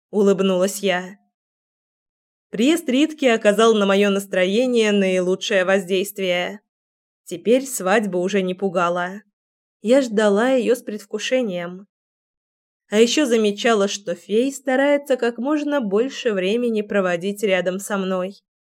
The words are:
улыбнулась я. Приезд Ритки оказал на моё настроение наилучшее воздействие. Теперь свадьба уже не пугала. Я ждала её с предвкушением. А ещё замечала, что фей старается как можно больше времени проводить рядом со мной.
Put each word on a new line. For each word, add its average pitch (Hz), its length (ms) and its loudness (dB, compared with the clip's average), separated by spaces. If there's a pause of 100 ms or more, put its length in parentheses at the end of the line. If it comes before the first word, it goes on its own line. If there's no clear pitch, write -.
(160)
улыбнулась 190 640 2
я. 185 400 -4 (1300)
Приезд 294 380 0
Ритки 285 380 0
оказал 220 480 4
на 202 120 2
моё 202 240 4
настроение 208 800 0
наилучшее 185 720 0
воздействие. 185 960 -2 (640)
Теперь 226 420 0
свадьба 190 520 -2
уже 190 240 0
не 185 120 -4
пугала. 180 680 -4 (600)
Я 247 180 4
ждала 220 500 2
её 240 240 2
с 254 80 -6
предвкушением. 202 1040 -6 (1000)
А 208 100 0
ещё 240 280 4
замечала, 214 600 2
что 175 260 -8
фей 240 380 -2
старается 277 640 0
как 240 220 -4
можно 294 420 -2
больше 226 520 -2
времени 214 500 -2
проводить 202 600 -2
рядом 185 380 0
со 202 180 -6
мной. 185 380 -4 (360)